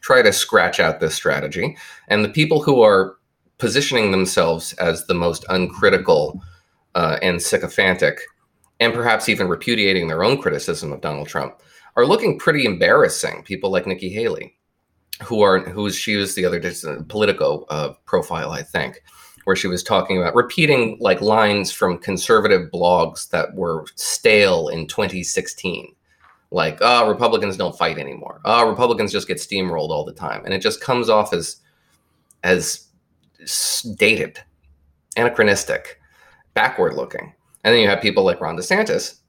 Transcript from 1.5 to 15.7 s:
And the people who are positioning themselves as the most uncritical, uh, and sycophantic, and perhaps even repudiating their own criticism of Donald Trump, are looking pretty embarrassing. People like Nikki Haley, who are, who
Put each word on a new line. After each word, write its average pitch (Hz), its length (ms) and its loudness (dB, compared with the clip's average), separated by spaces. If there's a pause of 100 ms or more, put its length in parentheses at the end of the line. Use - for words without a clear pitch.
And 104 180 2
the 104 40 -2
people 156 340 2
who 135 200 4
are 95 340 4 (420)
positioning 117 540 0
themselves 87 640 0
as 82 320 -2
the 90 80 0
most 85 340 -2
uncritical, 90 920 0 (540)
uh, 82 260 0
and 87 220 -2
sycophantic, 90 760 0 (580)
and 117 160 2
perhaps 117 340 0
even 98 200 0
repudiating 95 580 0
their 80 160 -2
own 127 180 2
criticism 76 520 -4
of 69 80 -12
Donald 76 260 -6
Trump, - 340 -8 (360)
are 120 100 4
looking 208 320 2
pretty 147 280 0
embarrassing. 92 760 2
People 95 300 -4
like 92 160 0
Nikki 92 200 -6
Haley, 104 480 -6 (680)
who 110 160 -2
are, 95 180 6
who 92 240 -6